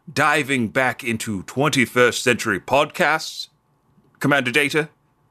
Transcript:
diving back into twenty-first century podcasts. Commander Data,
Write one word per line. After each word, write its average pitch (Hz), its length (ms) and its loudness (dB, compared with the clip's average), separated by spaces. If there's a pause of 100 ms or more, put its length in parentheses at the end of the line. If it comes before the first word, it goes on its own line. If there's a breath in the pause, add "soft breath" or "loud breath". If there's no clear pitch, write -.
(100)
diving 139 580 0
back 127 360 -2
into 110 380 -4
twenty-first 127 800 2
century 110 380 0
podcasts. 151 880 -2 (720)
Commander 139 300 2
Data, 147 380 0 (420)